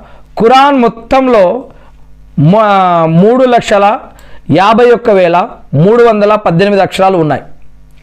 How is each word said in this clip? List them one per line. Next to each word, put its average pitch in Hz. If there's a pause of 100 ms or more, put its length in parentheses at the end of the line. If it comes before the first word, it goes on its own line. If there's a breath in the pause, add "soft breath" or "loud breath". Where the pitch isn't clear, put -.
(400 loud breath)
ఖురాన్ 262
మొత్తంలో 233 (760 soft breath)
మ-, 185
మూడు 202
లక్షల 226 (520 soft breath)
యాభై 214
ఒక్క 233
వేల 185 (260)
మూడు 208
వందల 214
పద్దెనిమిది 202
అక్షరాలు 190
ఉన్నాయి. 151 (600)